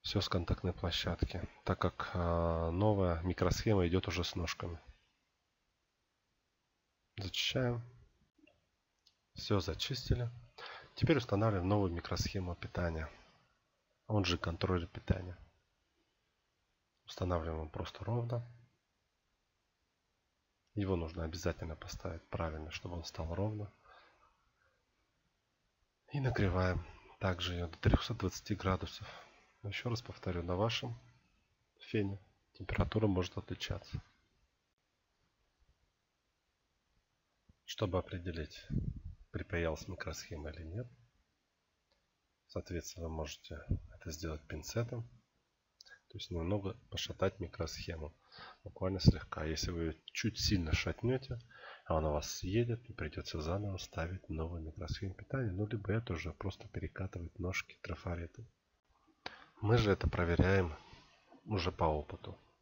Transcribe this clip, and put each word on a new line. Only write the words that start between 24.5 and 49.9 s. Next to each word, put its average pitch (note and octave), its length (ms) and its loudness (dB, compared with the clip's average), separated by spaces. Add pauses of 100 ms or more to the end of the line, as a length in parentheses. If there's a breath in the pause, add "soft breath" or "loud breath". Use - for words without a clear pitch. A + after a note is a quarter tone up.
И D3 60 0
нагреваем F#2 680 4 (340 loud breath)
также F2+ 360 0
ее F2 120 -2
до D#2+ 120 -12
трехсот - 380 4
двадцати - 360 -2
градусов. - 540 -2 (560 loud breath)
Но G#2 60 -4
еще - 200 -4
раз A2+ 140 -2
повторю, F2+ 400 -4
на F2+ 120 0
вашем A#2 400 0 (840)
фене G2+ 400 0 (340)
температура G#2 540 2
может F#2 280 2
отличаться. - 640 -6 (3750)
Чтобы F#2 340 0
определить, E2+ 680 -4 (680)
припаялась E2 560 -2
микросхема D#2 640 -8
или D2+ 100 -12
нет, F#2+ 260 -8 (1600)
соответственно, E2+ 600 -6
вы D#2 80 -4
можете D#2+ 440 -8 (360)
это - 160 -10
сделать D#2+ 360 -6
пинцетом, A#2 640 -4 (1000 loud breath)
то - 100 -14
есть - 100 -12
немного F#2 460 0 (160)
пошатать - 480 -2
микросхему, E2 760 -8 (500 loud breath)
буквально F#2 360 -2
слегка. - 460 6
Если D#2+ 260 -2
вы E2 340 -2